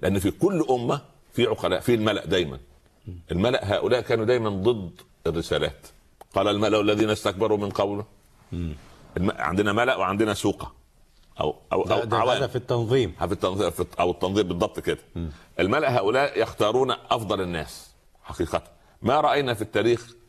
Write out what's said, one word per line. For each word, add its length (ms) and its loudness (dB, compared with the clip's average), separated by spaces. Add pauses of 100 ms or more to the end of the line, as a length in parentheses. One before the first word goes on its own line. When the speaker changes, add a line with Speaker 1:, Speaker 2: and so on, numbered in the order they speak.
Speaker 1:
لأن 160 2
في 120 0
كل 400 0
أمة 300 0 (320)
في 140 2
عقلاء، 340 0
في 140 2
الملأ 320 0
دايمًا. 320 0 (480)
Speaker 2:
مم. 80 -12 (160)
Speaker 1:
الملأ 440 0
هؤلاء 260 2
كانوا 240 0
دايمًا 260 2
ضد 400 0 (360)
الرسالات. 600 -2 (480)
قال 140 2
الملأ 320 2
الذين 300 2
استكبروا 480 0
من 120 -4
قومه. 340 -2 (480)
Speaker 2:
مم. 220 -6 (420)
Speaker 1:
الم-، 220 0
عندنا 340 2
ملأ 240 2
وعندنا 380 0
سوقة. 380 -4 (680)
أو، 160 -2 (160)
أو، 120 0
Speaker 2:
ده، 100 0
Speaker 1:
أو 100 0
Speaker 2:
ده، 120 -2
Speaker 1:
عوام. 240 2
Speaker 2:
ده 60 -2
في 100 -6
التنظيم. 600 0
Speaker 1:
في 140 -2
التنظيم، 380 0
في 100 -4
الت-، 200 -4
أو 100 2
التنظيم 380 0
بالضبط 320 -2
كده. 180 -2 (180)
Speaker 2:
مم. 140 -6 (300)
Speaker 1:
الملأ 380 2
هؤلاء 440 2
يختارون 480 0
أفضل 500 -2
الناس 500 -8 (340)
حقيقة. 380 -4 (400)
ما 180 2
رأينا 340 2
في 80 -6
التاريخ 520 0 (140)